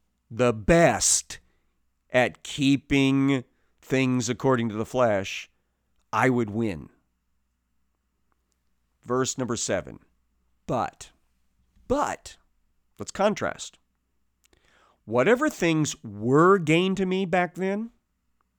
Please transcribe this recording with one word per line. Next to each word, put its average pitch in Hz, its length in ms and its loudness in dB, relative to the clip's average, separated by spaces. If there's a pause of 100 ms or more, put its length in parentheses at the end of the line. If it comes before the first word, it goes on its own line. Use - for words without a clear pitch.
(300)
the 120 220 2
best 117 880 2 (720)
at 120 320 0
keeping 135 1040 0 (360)
things 127 460 0
according 120 420 0
to 104 60 -8
the 107 100 -6
flesh, 107 640 -2 (640)
I 117 180 2
would 120 200 0
win." 101 400 -6 (2250)
Verse 127 320 -2
number 120 180 -4
seven. 92 440 -6 (640)
"But, - 460 -6 (800)
but," 254 480 -4 (600)
let's - 140 -12
contrast. - 680 -4 (1200)
"Whatever 202 460 2
things 156 520 -2
were 131 560 4
gain 175 380 0
to 190 100 -2
me 185 200 -2
back 180 300 -2
then, 202 360 -6 (680)